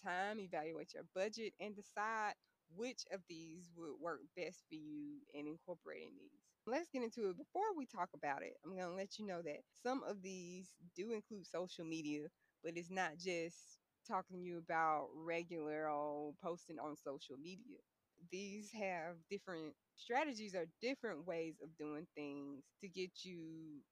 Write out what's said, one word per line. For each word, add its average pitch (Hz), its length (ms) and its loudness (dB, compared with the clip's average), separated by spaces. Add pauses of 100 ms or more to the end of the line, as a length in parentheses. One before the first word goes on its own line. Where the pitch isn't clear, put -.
time, 202 380 4
evaluate 165 540 0
your - 80 -6 (120)
budget, 214 460 2
and 208 160 -2
decide 214 560 2 (420)
which 233 280 0 (100)
of 190 160 0
these 165 480 -8
would 151 240 -6
work 156 200 0 (140)
best 165 360 -2
for 160 60 -6
you 147 420 -6 (160)
in 147 120 -4
incorporating 160 720 -6
these. - 220 -18 (260)
Let's 294 220 2
get 254 140 0
into 226 260 2
it. 180 80 0
Before 370 400 2
we 285 80 -2
talk 185 300 0
about 143 280 2
it, - 120 -4 (100)
I'm 175 100 -4
gonna 180 200 0
let 190 240 -2
you 214 80 -4
know 175 160 0
that 151 180 -2 (220)
some 254 200 4
of 196 200 -2
these 185 480 -6 (260)
do 202 140 0
include 214 360 -2
social 180 380 -2
media, 151 440 2 (360)
but 170 100 0
it's 170 160 -4
not 175 280 2
just 170 380 2 (520)
talking 185 300 0
to 180 40 -4
you 175 160 0
about 160 560 6
regular 160 720 2
old 147 540 2
posting 170 360 -2
on 143 180 -2
social 143 400 -6
media. 185 400 -10 (560)
These 202 400 -4
have 180 420 0 (160)
different 170 440 -4 (200)
strategies 233 600 2
or 170 120 2 (160)
different 214 420 2
ways 165 380 2
of 160 140 -10
doing 151 280 -2 (120)
things 143 480 -4 (160)
to 202 80 -6
get 185 220 -2 (120)
you 160 580 -8 (120)